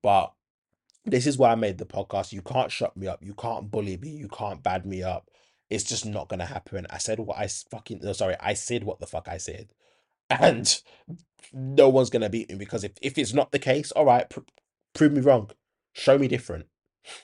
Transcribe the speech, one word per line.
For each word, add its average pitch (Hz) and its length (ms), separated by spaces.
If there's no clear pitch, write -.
But 98 300
this 127 220
is 135 120
why 120 140
I - 20
made 104 240
the 95 80
podcast. - 460
You 98 100
can't 127 300
shut - 240
me 95 100
up. - 180
You 101 100
can't 110 360
bully 101 260
me. 139 140
You 147 180
can't 101 340
bad 92 220
me 92 180
up. 90 280
It's 104 140
just 117 200
not 104 240
gonna 90 160
happen. 92 460
I - 80
said 110 220
what 104 180
I 104 60
s-, - 260
fucking, 110 320
no, 101 100
sorry, 95 280
I 104 140
said 117 280
what 101 160
the - 80
fuck - 220
I 85 100
said. - 300
And - 520
no 135 360
one's 131 220
gonna 110 180
beat 110 220
me 95 60
because 101 260
if, 101 180
if 135 160
it's 113 160
not 139 200
the 143 80
case, 143 320
all 151 120
right, 123 240
pr-, - 120
prove 151 200
me 143 80
wrong. 123 300
Show 139 260
me 139 80
different. 87 400